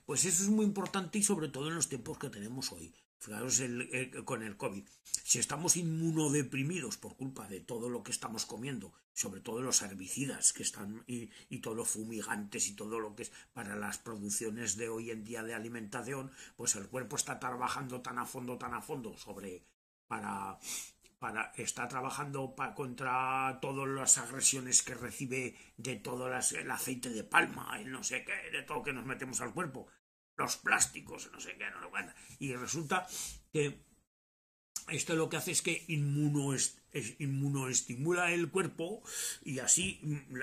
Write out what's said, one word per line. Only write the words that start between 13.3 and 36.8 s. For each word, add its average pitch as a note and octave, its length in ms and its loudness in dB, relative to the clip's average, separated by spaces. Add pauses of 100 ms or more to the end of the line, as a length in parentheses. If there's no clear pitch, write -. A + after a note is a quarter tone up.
para G#2 220 -6
las G#2 200 -4
producciones G#2+ 800 -2
de A2+ 140 -2
hoy A2+ 200 -4
en A2 140 -6
día A2+ 180 -6
de A2+ 120 -4
alimentación, A#2 760 -6 (220)
pues A#2 220 0
el G2 120 -8
cuerpo B2 280 -4
está C#3 240 -2
trabajando B2 640 -2
tan B2 160 -4
a B2 80 -2
fondo, B2 320 -6
tan A#2+ 160 -4
a A2+ 80 -4
fondo A#2+ 340 -6
sobre, G2 480 -10 (420)
para G2+ 520 -2 (600)
para, A2 380 -2
está B2 320 -4
trabajando C3+ 680 -2
pa-, C3+ 200 -4
contra C3 840 0
todas C#3 280 -2
las C3+ 300 6
agresiones B2+ 640 4
que C3 120 -6
recibe B2 640 -2 (200)
de A#2+ 200 -4
todo B2+ 320 -4
las, B2 240 2
el C#3+ 180 -2
aceite B2+ 400 -2
de A2 140 -2
palma, - 560 2
el C3 100 -10
no C3 140 -6
sé B2+ 200 0
qué, F#3 260 -6
de D3 120 -2
todo C#3+ 200 -4
que C#3+ 100 0
nos B2 140 -4
metemos B2+ 340 -4
al A#2+ 140 -4
cuerpo, C3 320 -4 (500)
los C3+ 200 2
plásticos, - 760 2
no - 80 -14
sé - 160 -10
qué, G2+ 140 -6
no F2 120 -8
sé F2 60 -6
cuánto. G2 240 -4 (260)
Y C3+ 160 -2
resulta D3+ 520 0 (460)
que D3 320 0 (1040)
esto D#3+ 260 0
lo D#3+ 160 4
que E3 80 0
hace D#3+ 140 0
es - 100 4
que - 240 0
inmunoest-, C#3+ 960 4 (120)